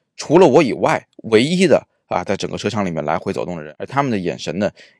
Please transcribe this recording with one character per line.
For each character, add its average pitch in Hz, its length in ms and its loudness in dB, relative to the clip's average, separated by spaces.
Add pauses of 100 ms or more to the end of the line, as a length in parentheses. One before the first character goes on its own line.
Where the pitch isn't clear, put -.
(160)
除 156 240 0
了 185 80 8
我 143 160 6
以 113 80 0
外 113 340 -2 (180)
唯 113 200 4
一 180 240 2
的 117 180 2 (220)
啊， 90 160 -4
在 98 140 -4
整 87 120 -6
个 90 80 -10
车 107 120 -4
厢 104 160 -4
里 92 40 -4
面 78 140 -6
来 78 140 -2
回 95 160 -6
走 58 100 -4
动 87 140 -8
的 78 40 -14
人， 76 160 -16
而 101 80 -12
他 135 160 -4
们 143 80 0
的 110 80 -2
眼 82 220 -4
神 80 200 -8
呢， 101 120 0 (280)